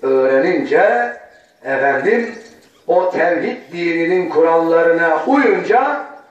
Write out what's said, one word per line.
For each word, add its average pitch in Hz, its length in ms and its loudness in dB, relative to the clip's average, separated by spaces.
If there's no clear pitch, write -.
öğrenince, 147 1080 0
efendim, 139 720 -2
o 180 240 0
tevhid 165 640 -4
dininin 170 560 -2
kurallarına 165 960 2
uyunca 254 800 0